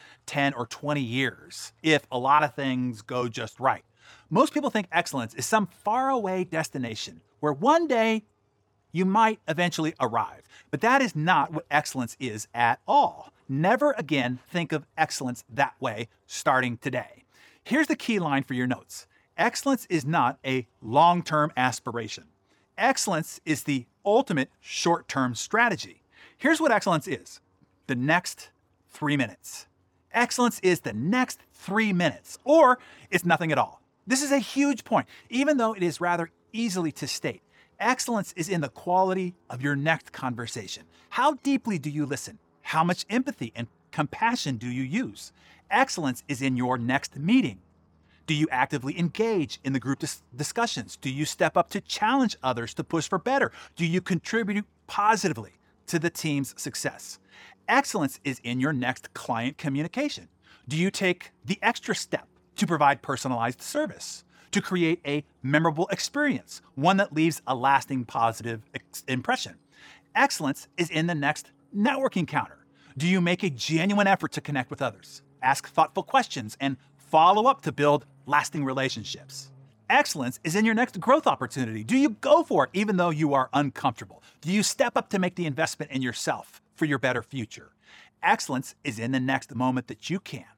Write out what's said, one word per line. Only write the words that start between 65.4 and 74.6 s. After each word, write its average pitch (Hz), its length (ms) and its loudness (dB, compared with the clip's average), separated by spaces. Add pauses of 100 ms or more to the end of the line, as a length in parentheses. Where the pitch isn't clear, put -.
memorable 156 500 2
experience, 269 720 -4 (140)
one 175 220 4
that 196 160 0
leaves 160 340 0
a 131 80 0
lasting 131 500 2
positive 113 560 -2 (120)
ex-, - 360 -14
impression? 131 460 -2 (600)
Excellence 196 600 0
is 170 120 -2
in 165 180 0
the 175 80 -2
next 147 360 -2 (240)
networking 247 520 0
counter. - 320 -6 (380)
Do 151 100 -2
you 190 120 4
make 175 240 2
a 185 60 0
genuine 170 580 0
effort 185 260 2
to 143 80 -6
connect 135 280 -4